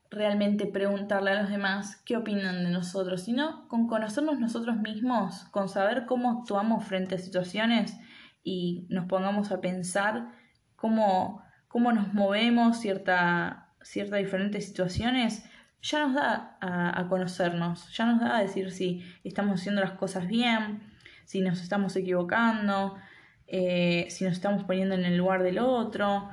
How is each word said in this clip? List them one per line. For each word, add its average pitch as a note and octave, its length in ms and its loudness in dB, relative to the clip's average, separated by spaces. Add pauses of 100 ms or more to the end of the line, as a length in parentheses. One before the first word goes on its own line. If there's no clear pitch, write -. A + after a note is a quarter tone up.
realmente G#3 580 2
preguntarle G3 640 0
a G3+ 100 2
los G3 80 -2
demás G3+ 560 -4
qué A#3+ 120 -2
opinan G3 460 -2
de F3 60 0
nosotros, F3+ 540 -2
sino D4 440 -2
con A#3 200 0
conocernos A#3+ 520 0
nosotros A#3 380 -2
mismos, G#3+ 720 -2
con G3 180 -2
saber G#3+ 360 0
cómo B3 340 0
actuamos G#3+ 460 0
frente F#3 300 -2
a F3+ 40 -4
situaciones G3+ 800 0 (460)
y F3 460 -4
nos F3+ 160 -2
pongamos G3 460 0
a F#3+ 80 -2
pensar G3 720 -2 (460)
cómo, G#3 680 2 (260)
cómo A#3+ 260 2
nos G3+ 200 0
movemos A3+ 680 4
cierta, F3+ 1000 0
ciertas G3+ 380 -4
diferentes G3 480 -2
situaciones, G#3+ 840 -2 (320)
ya D4+ 240 0
nos C4 80 2
da C4 480 0
a, F3+ 380 0
a F3 80 -2
conocernos, F3 840 -2
ya A3+ 120 -2
nos A#3 160 4
da A#3+ 160 2
a G#3+ 40 4
decir F#3+ 300 -2
si F3+ 320 -4 (200)
estamos G3 360 0
haciendo G3 220 0
las F#3+ 120 0
cosas F#3 340 -4
bien, A3 640 0 (320)
si G3 160 -2
nos F3+ 200 0
estamos G3+ 340 -2
equivocando, G3 1000 0 (520)
eh, F3 640 2
si - 160 -4
nos F3+ 80 2
estamos G3+ 300 0
poniendo F#3+ 320 0
en F3+ 100 0
el F3 120 4
lugar F#3 240 2
del F#3 160 2
otro. G#3 760 0